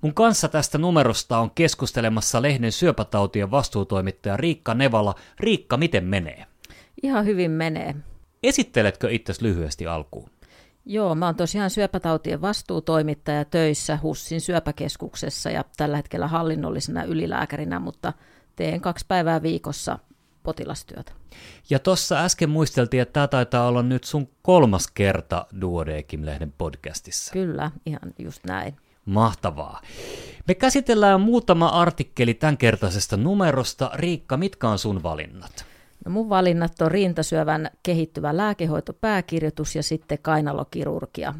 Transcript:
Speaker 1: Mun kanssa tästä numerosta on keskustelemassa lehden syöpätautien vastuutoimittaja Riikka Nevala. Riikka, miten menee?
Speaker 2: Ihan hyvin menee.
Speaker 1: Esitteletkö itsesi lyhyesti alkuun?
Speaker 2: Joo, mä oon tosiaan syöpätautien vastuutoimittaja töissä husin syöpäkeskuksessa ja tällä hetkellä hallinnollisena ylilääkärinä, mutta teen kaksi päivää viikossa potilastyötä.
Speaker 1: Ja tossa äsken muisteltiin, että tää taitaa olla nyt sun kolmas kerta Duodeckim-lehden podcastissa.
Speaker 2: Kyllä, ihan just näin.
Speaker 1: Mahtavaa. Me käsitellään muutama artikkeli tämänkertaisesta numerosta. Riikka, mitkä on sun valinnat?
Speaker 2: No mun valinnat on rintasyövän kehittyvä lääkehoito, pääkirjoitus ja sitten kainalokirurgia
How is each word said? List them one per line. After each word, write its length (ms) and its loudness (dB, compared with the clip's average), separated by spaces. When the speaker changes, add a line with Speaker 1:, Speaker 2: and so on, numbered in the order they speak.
Speaker 1:
Mun 140 -2
kanssa 340 4
tästä 300 0
numerosta 600 2
on 120 0
keskustelemassa 920 0
lehden 300 2
syöpätautien 760 0
vastuutoimittaja 880 -2
Riikka 380 -2
Nevala. 400 2
Riikka, 360 0
miten 280 0
menee? 420 -4
Speaker 2:
Ihan 220 0
hyvin 260 2
menee. 440 -2
Speaker 1:
Esitteletkö 680 2
itsesi 320 -4
lyhyesti 440 -2
alkuun? 440 -8
Speaker 2:
Joo, 300 0
mä 120 0
oon 100 0
tosiaan 340 0
syöpätautien 680 -2
vastuutoimittaja 1040 -2
töissä 580 0
husin 380 -6
syöpäkeskuksessa 1120 -6
ja 140 -4
tällä 200 -2
hetkellä 300 -4
hallinnollisena 800 -4
ylilääkärinä, 760 -4
mutta 320 -8
teen 240 -4
kaksi 280 -6
päivää 340 2
viikossa 560 -4
potilastyötä. 680 -10
Speaker 1:
Ja 80 4
tossa 460 2
äsken 260 2
muisteltiin, 520 2
että 100 -4
tää 140 2
taitaa 420 2
olla 140 2
nyt 220 0
sun 240 -4
kolmas 520 6
kerta 520 0
Duodeckim-lehden 1000 -6
podcastissa. 720 -10
Speaker 2:
Kyllä, 380 -4
ihan 140 -8
just 260 -14
näin. 320 -8
Speaker 1:
Mahtavaa. 760 -2
Me 80 2
käsitellään 640 4
muutama 480 4
artikkeli 680 2
tämänkertaisesta 840 2
numerosta. 800 0
Riikka, 420 -2
mitkä 320 -2
on 100 2
sun 240 -2
valinnat? 640 -8
Speaker 2:
No 80 -6
mun 160 -2
valinnat 520 2
on 100 4
rintasyövän 800 0
kehittyvä 540 -2
lääkehoito, 560 -2
pääkirjoitus 840 -4
ja 60 -2
sitten 400 -4
kainalokirurgia 1160 -4